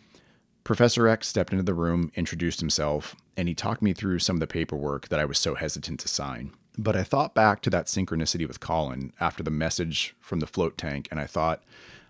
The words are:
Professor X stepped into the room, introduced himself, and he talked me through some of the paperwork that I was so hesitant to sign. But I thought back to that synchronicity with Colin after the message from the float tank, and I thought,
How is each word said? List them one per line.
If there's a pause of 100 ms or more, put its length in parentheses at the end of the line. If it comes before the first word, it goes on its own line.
(640)
Professor
X
stepped
into
the
room,
introduced
himself, (220)
and
he
talked
me
through
some
of
the
paperwork
that
I
was
so
hesitant
to
sign. (260)
But
I
thought
back
to
that
synchronicity
with
Colin
after
the
message
from
the
float
tank,
and
I
thought, (460)